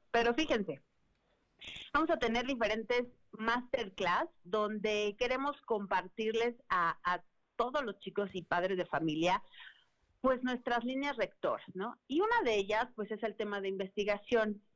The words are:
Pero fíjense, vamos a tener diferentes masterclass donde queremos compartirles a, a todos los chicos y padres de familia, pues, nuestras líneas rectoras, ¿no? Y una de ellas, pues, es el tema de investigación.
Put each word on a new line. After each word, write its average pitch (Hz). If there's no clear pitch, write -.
Pero 233
fíjense, 240
vamos 311
a 320
tener 240
diferentes 233
masterclass 226
donde 208
queremos 269
compartirles 220
a, 175
a 180
todos 247
los 202
chicos 196
y 180
padres 180
de 180
familia, 160
pues, 254
nuestras 247
líneas 262
rectoras, 165
¿no? 202
Y 294
una 453
de 233
ellas, 214
pues, 214
es 214
el 208
tema 208
de 196
investigación. 202